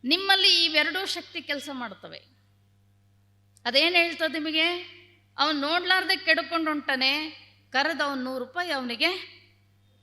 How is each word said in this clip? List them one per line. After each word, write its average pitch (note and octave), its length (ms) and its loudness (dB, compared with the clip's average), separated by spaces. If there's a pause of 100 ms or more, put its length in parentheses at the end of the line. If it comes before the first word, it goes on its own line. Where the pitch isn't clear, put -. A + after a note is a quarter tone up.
ನಿಮ್ಮಲ್ಲಿ F#4 600 6
ಇವೆರಡೂ D#4+ 400 0
ಶಕ್ತಿ E4+ 360 -8
ಕೆಲಸ C#4+ 300 -6
ಮಾಡ್ತವೆ. G3+ 600 -12 (1300)
ಅದೇನ್ D4 300 2
ಹೇಳ್ತದೆ E4+ 380 0
ನಿಮಗೆ? D#4+ 320 -2 (720)
"ಅವನು D4 220 0
ನೋಡ್ಲಾರ್ದೆ F4+ 560 0
ಕೆಡ್ಕೊಂಡು D#4+ 560 0
ಹೊಂಟಾನೆ, C#4+ 580 -2 (420)
ಕರೆದು C#4+ 320 -2
ಅವನು C#4 200 -4
ನೂರು B3+ 220 -6
ರೂಪಾಯಿ F4 260 -6
ಅವನಿಗೆ B3+ 360 -2 (960)